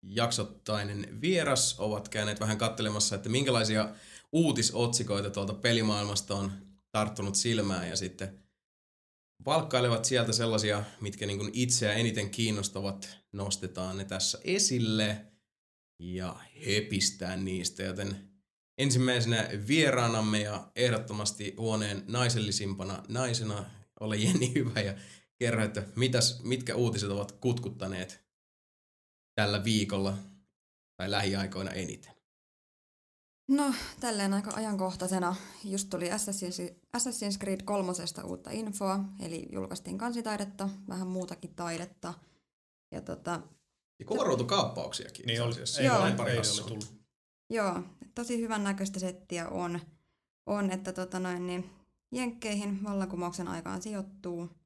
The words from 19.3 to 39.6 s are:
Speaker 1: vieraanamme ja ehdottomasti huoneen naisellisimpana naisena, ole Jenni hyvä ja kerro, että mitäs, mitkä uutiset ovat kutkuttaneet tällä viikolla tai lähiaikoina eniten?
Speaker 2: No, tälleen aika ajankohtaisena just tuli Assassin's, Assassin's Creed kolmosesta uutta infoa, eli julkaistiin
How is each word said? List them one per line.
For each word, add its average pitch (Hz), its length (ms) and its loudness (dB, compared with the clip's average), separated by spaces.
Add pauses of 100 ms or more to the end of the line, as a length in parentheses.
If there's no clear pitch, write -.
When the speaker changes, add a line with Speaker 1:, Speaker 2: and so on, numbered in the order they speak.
Speaker 1:
vieraanamme 120 760 4
ja 104 340 -6
ehdottomasti 107 840 0
huoneen 107 500 0
naisellisimpana 101 1000 0
naisena, 113 580 -2 (340)
ole 107 180 -2
Jenni 123 380 4
hyvä 120 260 2
ja 98 140 0 (440)
kerro, 113 240 2
että 104 200 -2 (120)
mitäs, 123 480 2
mitkä 123 320 -2
uutiset 104 340 2
ovat 101 220 -2
kutkuttaneet 95 920 -2 (1120)
tällä 104 280 2
viikolla 98 540 2 (800)
tai 95 140 -4
lähiaikoina 98 600 0
eniten? - 420 -8 (1400)
Speaker 2:
No, 277 240 4 (260)
tälleen 202 340 0
aika 208 220 0
ajankohtaisena 185 800 0 (280)
just 196 260 -4
tuli 175 200 -2
Assassin's, 185 640 -4 (240)
Assassin's 208 420 -2
Creed 196 240 -2
kolmosesta 185 600 -2
uutta - 280 -8
infoa, 202 480 -2 (200)
eli 165 320 -6
julkaistiin - 460 -6